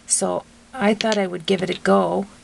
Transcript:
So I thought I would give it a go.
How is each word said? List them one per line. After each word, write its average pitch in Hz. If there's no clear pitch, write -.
So 180
I 226
thought 220
I 196
would 175
give 185
it 180
a 175
go. 190